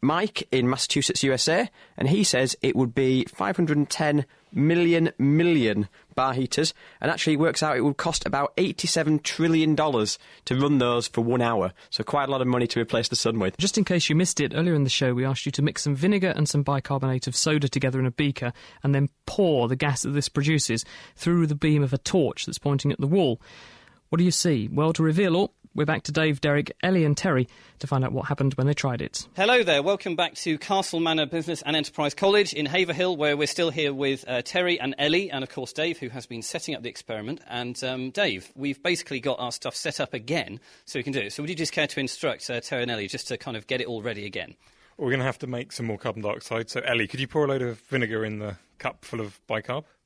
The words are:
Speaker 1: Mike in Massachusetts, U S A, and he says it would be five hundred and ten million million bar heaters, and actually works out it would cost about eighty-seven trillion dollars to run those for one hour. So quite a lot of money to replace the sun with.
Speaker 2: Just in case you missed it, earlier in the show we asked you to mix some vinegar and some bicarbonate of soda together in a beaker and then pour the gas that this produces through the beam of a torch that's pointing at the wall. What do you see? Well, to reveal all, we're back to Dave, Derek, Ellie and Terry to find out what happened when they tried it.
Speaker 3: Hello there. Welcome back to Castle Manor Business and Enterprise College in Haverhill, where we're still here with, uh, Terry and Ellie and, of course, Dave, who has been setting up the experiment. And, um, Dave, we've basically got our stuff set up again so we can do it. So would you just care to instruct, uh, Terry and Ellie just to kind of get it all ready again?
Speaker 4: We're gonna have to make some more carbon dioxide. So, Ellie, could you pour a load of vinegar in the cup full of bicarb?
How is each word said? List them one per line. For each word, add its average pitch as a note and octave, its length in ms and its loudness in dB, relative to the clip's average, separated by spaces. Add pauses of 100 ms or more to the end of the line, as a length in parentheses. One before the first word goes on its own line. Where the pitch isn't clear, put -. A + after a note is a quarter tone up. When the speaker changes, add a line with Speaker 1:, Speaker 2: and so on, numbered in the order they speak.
Speaker 1:
Mike E3+ 500 0
in B2+ 160 2
Massachusetts, - 560 0
U C3+ 80 4
S B2+ 160 0
A, G3+ 220 0 (260)
and C3 120 0
he G3 140 4
says C3 380 2
it - 160 0
would B2 180 0
be C3 300 2
five - 320 -4
hundred D3+ 220 2
and C#3+ 100 2
ten D3 380 0 (260)
million E3 680 4
million C#3 720 4 (260)
bar C3 200 0
heaters, C3 400 0 (260)
and C#3 100 0
actually D#3 260 0
works D#3 260 2
out D3+ 160 0
it - 20 2
would C#3 160 2
cost - 300 -2
about C#3 320 0
eighty-seven D#3+ 600 0
trillion D#3+ 540 2
dollars C3+ 440 0 (260)
to - 100 0
run C#3+ 240 4
those A#2+ 300 2
for - 140 -2
one A#2+ 180 2
hour. A2 320 2 (160)
So - 160 -6
quite C#3+ 240 -2
a - 20 -2
lot C3 120 0
of B2+ 40 0
money B2 220 2
to A#2 120 0
replace A2+ 280 0
the - 80 -2
sun A2+ 220 0
with. F#2 180 0
Speaker 2:
Just G3 220 0
in G3+ 60 4
case F3 260 0
you D3+ 40 2
missed F3 240 2
it, C#3+ 160 0
earlier E3+ 200 2
in D3 100 4
the B2+ 60 0
show B2+ 240 0
we B2 100 0
asked C3+ 220 -2
you C#3 60 -4
to C#3+ 100 2
mix - 200 2
some C#3+ 140 0
vinegar F#3 400 2
and D3+ 100 2
some C#3+ 160 2
bicarbonate C3+ 640 0
of B2+ 80 -4
soda D3+ 320 2
together C3+ 320 0
in C3 80 2
a B2 60 0
beaker C3+ 400 0 (300)
and C#3 120 4
then C#3 140 4 (160)
pour D3+ 420 4
the B2+ 100 2
gas C#3 260 0
that - 80 -2
this C#3+ 180 0
produces C#3+ 560 2 (320)
through E3+ 300 4
the D3+ 80 0
beam D3+ 280 4
of C3+ 120 0
a C3+ 40 0
torch - 460 0
that's - 140 -8
pointing C#3+ 340 0
at - 80 -4
the C#3 60 0
wall. D3 340 2 (720)
What D#3+ 80 0
do F3+ 60 6
you F3+ 60 4
see? C#3 400 0
Well, D#3 220 2
to D#3+ 100 0
reveal E3 340 2
all, G3 180 0 (220)
we're D3+ 80 2
back D#3 200 -2
to D3+ 80 -6
Dave, D#3 280 2
Derek, D3 320 2 (100)
Ellie F#3 220 4
and D3 100 4
Terry C3+ 320 2 (340)
to C#3+ 60 -8
find C3+ 160 0
out B2+ 100 -2
what C3 160 -4
happened C#3 260 0
when C3+ 120 0
they D3 60 4
tried B2+ 300 -2
it. - 340 -8
Speaker 3:
Hello A#3 260 4
there. D#3 200 4
Welcome F#3+ 340 -2
back E3 200 0
to D#3 200 -2
Castle F#3 440 -2
Manor D#3+ 260 0
Business D#3+ 340 -4
and D3 160 -2
Enterprise D3 380 -2
College G3+ 400 2
in D3+ 100 -4
Haverhill, F3 500 0
where D3 220 0
we're D3 100 0
still E3+ 220 0
here D3 240 -2
with, C3+ 340 -2
uh, B2 140 -2
Terry F3+ 400 0
and C3 180 -4
Ellie D#3+ 320 0
and, C3+ 140 -6
of B2 60 -14
course, B2+ 240 -10
Dave, D#3+ 240 -4
who B2+ 100 -10
has A#2+ 160 -12
been A#2 160 -12
setting D3 340 -8
up A#2+ 80 -12
the A#2+ 60 -8
experiment. A2+ 580 -10
And, B2 380 -8
um, B2+ 240 -6
Dave, B2 480 -4
we've C#3 260 -6
basically D#3+ 380 -4
got B2+ 180 -4
our B2 140 -6
stuff - 240 -8
set - 240 -6
up C3+ 140 -6
again A#2 460 -6 (260)
so - 120 -8
we B2 40 -4
can C#3 100 -6
do C3 80 -2
it. G2+ 140 -6
So D3 80 -10
would D3+ 80 -6
you F#3 40 -6
just D#3 180 -4
care D3+ 140 0
to - 140 -6
instruct, - 480 -4
uh, A#2+ 140 -4
Terry C3 180 -4
and A#2+ 100 -4
Ellie G#2+ 160 -4
just A#2+ 220 -8
to B2+ 80 -6
kind B2 180 -10
of G#2+ 120 -10
get B2+ 160 -4
it - 40 -6
all A#2 140 -6
ready G#2 240 -8
again? F#2 300 -10 (420)
Speaker 4:
We're C3+ 140 -4
gonna C3 140 0
have C3 160 -4
to D3 60 -10
make B2+ 260 -8
some - 120 -8
more A2 140 -4
carbon A2 240 -6
dioxide. A2 480 -6
So, B2+ 160 -4
Ellie, A#2 200 0
could B2+ 140 -10
you C3+ 80 -6
pour D3+ 160 0
a C#3+ 40 0
load C3+ 120 0
of A#2+ 200 -6
vinegar A2+ 440 -2
in G#2+ 140 -6
the G#2 180 -8 (220)
cup - 260 -8
full A#2 160 -8
of G#2 260 -10
bicarb? B2 380 -4 (220)